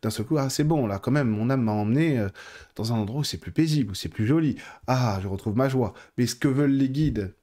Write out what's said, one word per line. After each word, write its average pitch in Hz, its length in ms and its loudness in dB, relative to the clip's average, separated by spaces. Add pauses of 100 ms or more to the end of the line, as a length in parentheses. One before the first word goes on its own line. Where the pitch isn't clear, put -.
d'un 110 100 -2
seul 107 160 -4
coup, « 156 120 0
Ah, 135 100 -2
c'est 147 140 0
bon, 151 220 2
là, 98 140 -2
quand 117 120 -2
même, 139 180 2
mon 110 200 0
âme 131 140 2
m'a 107 100 2
emmené, 123 460 2
euh, 98 100 0 (460)
dans 110 180 -4
un 113 40 0
endroit 110 240 -2
où - 20 -2
c'est - 160 -6
plus - 120 -12
paisible, 151 400 2
où 92 40 -6
c'est - 140 -8
plus 107 180 -2
joli. 151 280 2 (320)
Ah, 123 340 0
je 98 60 -6
retrouve 98 280 -4
ma 131 120 2
joie. » 127 260 0 (240)
Mais 123 100 2
ce - 80 -4
que - 120 -2
veulent 139 240 4
les 135 180 4
guides 127 540 -2